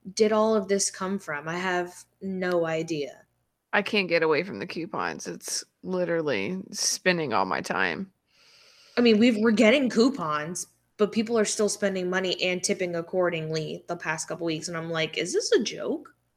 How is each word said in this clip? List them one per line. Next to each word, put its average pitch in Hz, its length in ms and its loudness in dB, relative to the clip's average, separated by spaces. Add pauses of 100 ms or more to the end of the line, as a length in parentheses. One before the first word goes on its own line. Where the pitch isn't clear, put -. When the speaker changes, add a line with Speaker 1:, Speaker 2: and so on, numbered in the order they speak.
(140)
Speaker 1:
did 214 180 4
all 220 220 4
of 196 140 0
this 196 220 0
come 190 280 -6
from? 151 300 -8
I 170 80 -4
have 180 480 -4 (160)
no 180 460 0
idea. 160 560 -4 (500)
Speaker 2:
I 202 80 6
can't 202 280 0
get 165 140 4
away 156 200 4
from 113 160 -8
the 101 80 -8
coupons. 135 600 -6
It's - 380 -8 (180)
literally 170 760 -2 (140)
spending 170 600 -2
all 98 140 4
my 82 160 -2
time. 95 480 -2 (880)
Speaker 1:
I - 20 6
mean, 233 180 6
we've, 226 200 6
we're 220 140 4
getting 240 360 6
coupons, 175 800 0 (320)
but 208 140 2
people 226 260 0
are 208 80 4
still 208 240 0
spending 190 400 -2
money 185 320 0
and 180 200 0
tipping 185 320 -2
accordingly 165 920 -2
the 175 80 -4
past 160 320 -4
couple 165 180 -6
weeks. 156 220 -4
And 170 80 -6
I'm 165 140 -6
like, 160 260 -2
"Is 180 160 -2
this 453 200 -2
a 339 100 6
joke?" 254 480 -6 (260)